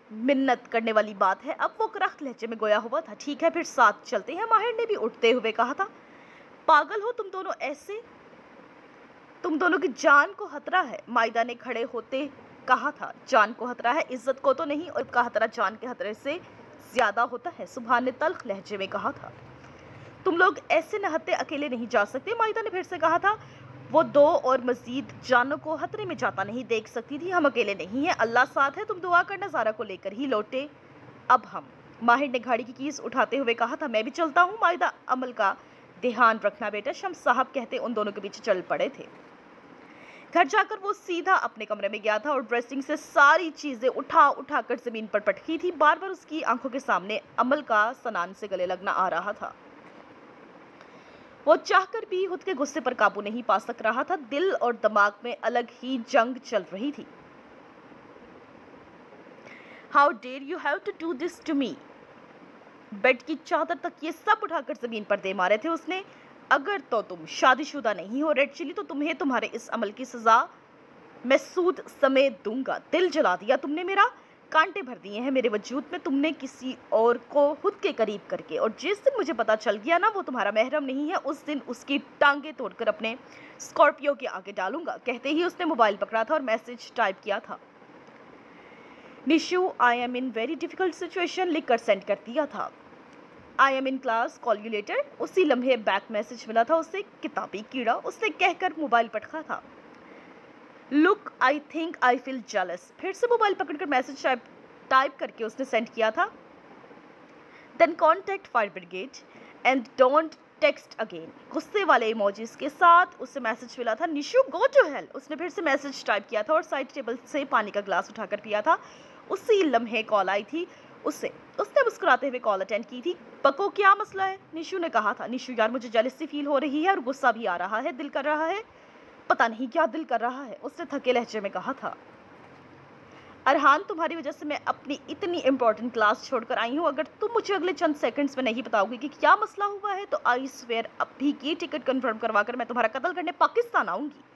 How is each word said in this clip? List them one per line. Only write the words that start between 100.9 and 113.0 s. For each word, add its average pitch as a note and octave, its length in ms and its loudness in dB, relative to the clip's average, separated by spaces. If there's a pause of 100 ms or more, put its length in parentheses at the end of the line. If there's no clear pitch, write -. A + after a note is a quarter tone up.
"Look, D#4+ 380 4 (100)
I C4 100 4 (200)
think E4 320 -6
I B3 140 6
feel C4 260 -8
jealous।" F#3 360 -4 (200)
फिर F#4 120 -6
से A#4+ 140 -2
mobile A4 280 2
पकड़कर F4+ 320 -6
message C#4 380 -2
type, C4 180 0 (480)
type C4+ 260 4
करके - 280 -8
उसने A#3 200 -6
send A#3 240 0
किया A3 220 0
था। F#4 200 -2 (1500)
"Then E4 200 4
contact F#4+ 480 2
fire G#3 320 0
brigade F#3 420 -12 (460)
and C4 240 2 (100)
don't D4 380 4 (260)
text - 320 0
again।" E3+ 300 -8 (260)
गुस्से G4 320 -2
वाले B3+ 240 4
emojis A3 480 -2
के C#4 120 -6
साथ F4 380 8 (140)